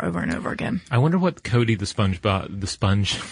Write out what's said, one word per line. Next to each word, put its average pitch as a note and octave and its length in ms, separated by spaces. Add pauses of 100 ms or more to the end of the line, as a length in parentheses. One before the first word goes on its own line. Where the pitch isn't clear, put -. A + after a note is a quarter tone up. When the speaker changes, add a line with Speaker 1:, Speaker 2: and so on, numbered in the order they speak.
Speaker 1:
over E3+ 160
and - 140
over - 180
again. - 380
Speaker 2:
I B2 80
wonder D#3 200
what F3 240
Cody A2+ 320
the G2 120
SpongeBob, F#2+ 760
the G2 60
Sponge G2 480 (180)